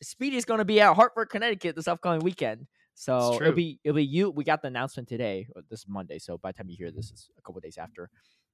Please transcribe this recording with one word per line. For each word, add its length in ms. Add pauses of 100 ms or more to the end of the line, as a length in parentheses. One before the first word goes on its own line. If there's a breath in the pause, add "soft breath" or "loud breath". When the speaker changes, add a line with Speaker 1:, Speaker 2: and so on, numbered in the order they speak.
Speaker 1:
Speedy's 420
gonna 220
be 160
at 140
Hartford, 340
Connecticut 480
this 100
upcoming 340
weekend. 460 (280)
So 220
Speaker 2:
It's 100
Speaker 1:
it'll 120
Speaker 2:
true. 160
Speaker 1:
be, 300
it'll 100
be 100
you. 260
We 120
got 200
the 40
announcement 400
today, 480
or 140
this 180
Monday. 320
So 200
by 120
the 60
time 120
you 60
hear 160
this, 200
it's 260
a 40
couple 200
days 160
after. 320 (440)